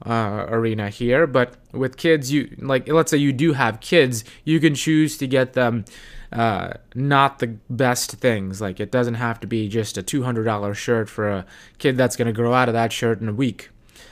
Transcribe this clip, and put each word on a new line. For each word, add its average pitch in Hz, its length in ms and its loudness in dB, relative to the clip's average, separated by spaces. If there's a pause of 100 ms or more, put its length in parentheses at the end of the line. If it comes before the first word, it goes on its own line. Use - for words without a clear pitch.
uh, 110 440 -2
arena 110 400 -2
here, 123 360 2
but 127 320 2 (160)
with 127 240 -4
kids, 151 340 2
you, 143 280 -2
like, 135 280 0
let's 156 220 2
say 156 80 2
you 143 160 4
do 147 200 2
have 120 260 0
kids, 127 440 2 (200)
you 156 160 2
can 151 160 4
choose 156 420 0
to 139 80 -4
get 127 280 0
them, 120 300 0 (480)
uh, 98 420 -2 (200)
not 139 460 2
the 127 80 -2 (240)
best 123 400 0
things. 101 500 -2
Like, 92 180 -6
it 104 120 -8
doesn't 120 240 0
have 117 240 -4
to 107 80 -10
be 110 200 -2
just 107 300 -4
a 92 60 -6
two 143 180 -2
hundred 117 220 -2
dollar 101 320 -2
shirt 113 340 -6
for 107 180 -4
a 95 180 -4 (340)
kid 131 180 0
that's 127 180 2
gonna 117 160 -2
grow 117 220 0
out 127 160 2
of 110 40 0
that 113 200 0
shirt 113 260 -2
in 113 80 -6
a 104 60 -2
week. 117 380 -4 (400)